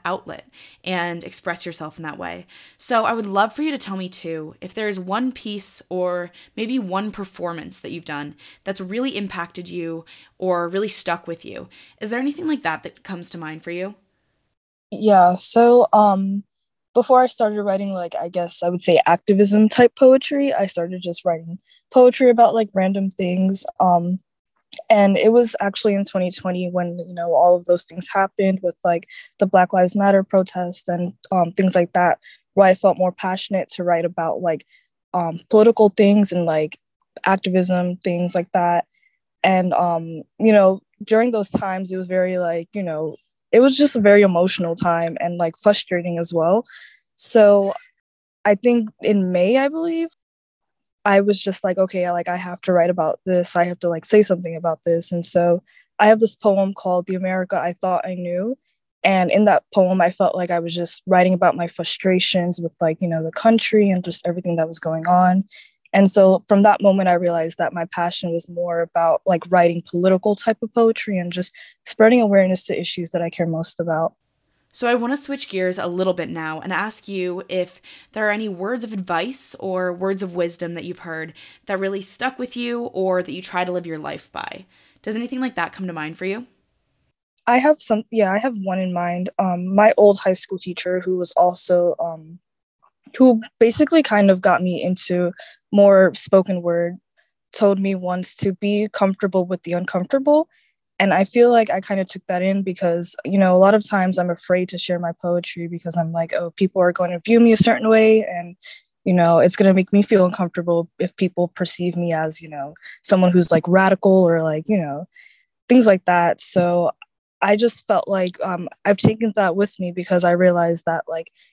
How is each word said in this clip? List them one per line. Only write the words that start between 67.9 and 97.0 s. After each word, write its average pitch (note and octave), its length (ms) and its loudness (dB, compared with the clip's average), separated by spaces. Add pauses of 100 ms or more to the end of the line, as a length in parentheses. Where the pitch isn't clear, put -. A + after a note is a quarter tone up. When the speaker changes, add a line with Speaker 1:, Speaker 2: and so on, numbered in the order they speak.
Speaker 2:
was E3+ 160 -6
more E3+ 320 -4
about, E3+ 440 0
like, F3+ 240 0
writing F3 400 2
political F#3 460 0
type - 280 -2
of A3 100 -10
poetry A3+ 460 0
and F3 120 -6
just F3 220 -8 (320)
spreading A3+ 340 4
awareness G3 460 2
to - 140 -6
issues E3+ 320 -8
that E3+ 100 -4
I E3+ 80 -4
care E3+ 160 -4
most E3 340 -6
about. E3 360 -4 (560)
Speaker 1:
So - 160 -6
I A#3+ 80 2
wanna B3 220 -2
switch C#4 320 -10
gears F#3 280 -4
a - 80 -6
little F3+ 280 -2
bit E3+ 160 -8
now D#3+ 300 -10
and F#3 140 -10
ask G3+ 340 -8
you F#3 400 -8
if F3+ 320 -6 (340)
there G#3+ 140 -4
are G#3 40 0
any G#3+ 180 -4
words G3+ 340 -8
of G#3+ 80 -12
advice F#3+ 680 -8
or F#3 340 -4
words F#3+ 300 -6
of F3+ 100 -10
wisdom E3+ 400 -6
that E3 100 -12
you've F3 160 -12
heard D#3+ 340 -12 (340)
that G3 120 -4
really G3 220 -4
stuck B3+ 380 -10
with B3 180 -10
you A#3+ 280 -6
or F#3 360 -2
that F3+ 100 -8
you F3+ 120 -12
try F3+ 200 -6
to F3+ 80 -6
live F3 140 -6
your D#3+ 140 -10
life D3 320 -12
by. - 340 -14 (380)
Does G#3+ 120 -6
anything A#3+ 240 -8
like B3+ 160 -4
that E3 180 -6
come G3 120 -10
to F3 80 -8
mind D#3 240 -10
for F#3 80 -10
you? G#3+ 220 -8 (1000)
Speaker 2:
I A#3+ 120 4
have D4+ 240 4
some, A3 280 -2
yeah, G3+ 220 0
I G#3 80 0
have A#3 180 -4
one F#3+ 220 -4
in F#3 140 -4
mind. F3 440 -4
Um, F#3 380 -2
my G#3+ 200 6
old G3+ 220 6
high F#3+ 160 0
school F#3+ 240 -8
teacher, F3+ 440 -6
who F#3 160 -4
was F3 160 -6
also, F3 640 2
um, E3 400 -10 (800)
who B3 220 6 (200)
basically C#4+ 440 4
kind G3+ 280 4
of F#3 100 2
got F#3 220 2
me F3+ 180 -4
into F3+ 500 -2 (400)
more G3 420 6
spoken F#3 480 0
word, E3+ 360 -2 (540)